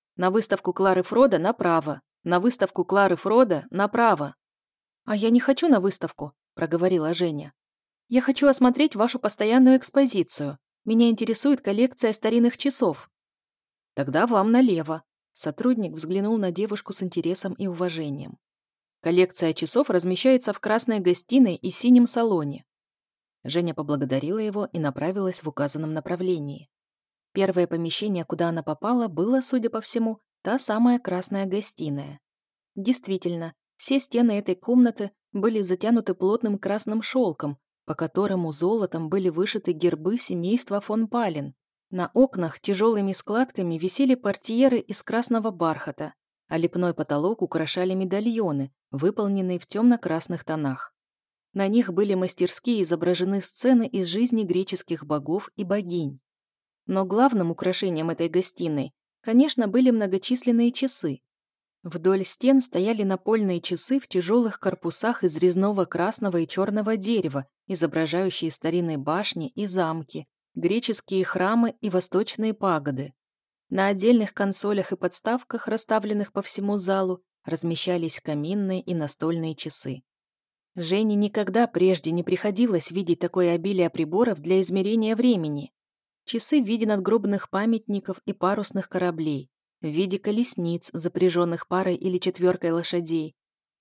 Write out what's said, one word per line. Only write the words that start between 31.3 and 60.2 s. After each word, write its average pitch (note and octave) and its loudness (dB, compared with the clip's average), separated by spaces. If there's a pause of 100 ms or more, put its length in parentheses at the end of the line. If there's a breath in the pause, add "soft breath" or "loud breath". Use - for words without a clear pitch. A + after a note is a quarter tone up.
гостиная. D3 -6 (560)
Действительно, F#3 -4 (220)
все C4+ 0
стены A#3 2
этой G3+ -2
комнаты A#3 2 (200)
были G#3+ 0
затянуты G3 0
плотным G#3 0
красным G#3+ -4
шёлком, E3+ -2 (280)
по D#3 -6
которому F3+ -2
золотом F3 -2
были F#3 0
вышиты F#3 -2
гербы E3 0
семейства G3+ -2
фон G#3+ -2
Пален. E3 -4 (340)
На F3 -4
окнах F#3 2
тяжёлыми G3+ 0
складками G3 -2
висели B3 2
портьеры A#3+ 0
из - -6
красного A3+ -2
бархата, D#3 -4 (340)
а D#3+ -4
лепной E3+ -2
потолок D#3 -2
украшали F3+ -2
медальоны, F#3+ -2 (200)
выполненные F#3+ -2
в - -12
тёмно-красных G3+ 0
тонах. D3 -6 (580)
На G3 0
них G#3 2
были G3+ 2
мастерски F#3 -2
изображены F3+ 0
сцены A#3+ 2
из F#3 -4
жизни A3 0
греческих F3 -4
богов D3+ -4
и - -6
богинь. F3 -4 (680)
Но F#3+ 0
главным G3+ 2
украшением E3+ -2
этой E3 -2
гостиной, D#3+ -2 (300)
конечно, A#3+ 4
были B3 4
многочисленные A#3 0